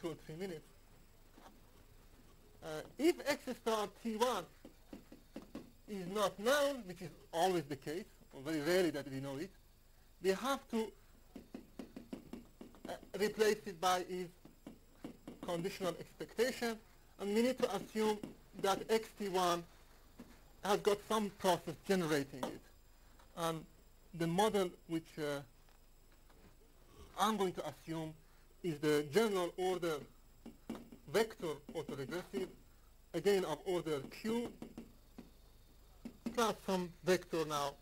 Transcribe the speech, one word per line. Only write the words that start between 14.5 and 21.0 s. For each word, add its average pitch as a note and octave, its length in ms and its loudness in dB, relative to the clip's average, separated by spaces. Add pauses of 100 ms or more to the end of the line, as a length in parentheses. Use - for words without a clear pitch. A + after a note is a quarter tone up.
conditional F3 540 -2
expectation, A3+ 800 -2 (420)
and G3+ 160 0
we A3+ 60 6
need B3+ 180 4
to G3+ 160 2
assume G#3+ 420 0 (440)
that G3 280 2
X A3 200 2 (100)
T G#3 80 -2
one F3 340 4 (1040)
has G3 160 4
got G#3 180 4 (120)